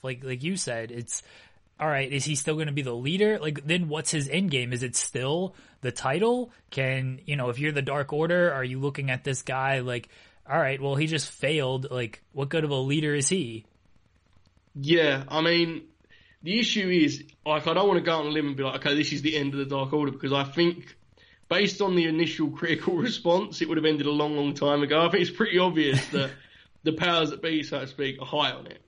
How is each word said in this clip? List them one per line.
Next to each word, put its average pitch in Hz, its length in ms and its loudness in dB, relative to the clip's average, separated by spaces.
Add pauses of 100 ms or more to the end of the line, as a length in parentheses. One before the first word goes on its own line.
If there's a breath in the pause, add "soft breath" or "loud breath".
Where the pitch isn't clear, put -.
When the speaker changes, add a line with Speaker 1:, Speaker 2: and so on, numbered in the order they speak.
Speaker 1:
Like, 131 200 -8
like 131 200 -6
you 180 140 -2
said, 117 340 -6
it's, 120 320 -8 (560 loud breath)
all 151 80 0
right, 139 240 0
is 135 140 -2
he 151 100 -2
still 151 200 -2
gonna 151 180 -2
be 143 100 -2
the 123 100 -4
leader? 185 460 0
Like, 147 260 -6
then 170 220 0
what's 151 240 -4
his 143 180 -2
end 175 220 0
game? 123 220 0
Is 120 100 -4
it 123 120 -4
still 160 600 -2 (260 loud breath)
the 123 100 -4
title? 233 600 0 (180 soft breath)
Can, 131 560 -2
you 147 100 -4
know, 123 140 -2
if 120 80 -2
you're 151 140 0
the 143 100 -2
Dark 139 320 -2
Order, 170 400 2
are 131 100 -2
you 127 160 -4
looking 139 300 -2
at 127 140 -2
this 135 180 -2
guy 131 380 0
like, 123 300 -4 (400 soft breath)
all 151 80 2
right, 135 240 0
well, 139 140 0
he 156 120 2
just 156 220 -2
failed. 135 640 -2
Like, 123 300 -6 (100)
what 139 160 -4
good 160 160 0
of 147 80 0
a 139 40 0
leader 147 380 0
is 139 140 0
he? 117 380 -2 (1120)
Speaker 2:
Yeah, 139 520 4
I 151 140 0
mean, 170 420 2 (600 soft breath)
the 196 160 0
issue 208 280 0
is, 151 360 2 (220)
like, 151 220 0
I 165 60 4
don't 196 140 4
wanna 175 140 4
go 165 180 2
on 147 80 -2
a - 20 -2
limb 151 180 0
and 139 80 -4
be 135 80 -2
like, 131 120 -2 (100)
"Okay, 143 100 2
this 151 160 0
is 135 100 -4
the 151 140 0
end 139 180 -2
of 139 60 -4
the 139 60 -2
Dark 135 260 -2
Order," 147 200 0
because 135 200 -4
I 139 140 2
think, 170 500 0 (540 soft breath)
based 190 320 2
on 190 140 2
the 170 100 4
initial 160 460 0
<laughs> - 60 -10
critical 165 380 0
response, 180 640 0
it 160 60 -2
would 160 100 0
have 151 80 2
ended 151 200 2
a 147 60 0
long, 151 260 0
long 143 160 0
time 143 300 2
ago. 151 220 4
I 170 40 4
think 180 140 2
it's 175 120 -4
pretty 208 240 2
obvious 151 500 2
that 135 220 -2 (260 loud breath)
<laughs> - 260 -20
the 156 100 2
powers 165 380 2
that 139 100 -10
be, 160 220 -2
so 139 160 -6
to 131 80 -8
speak, 135 340 -6
are 131 40 -10
high 139 260 0
on - 160 -10
it, - 200 -18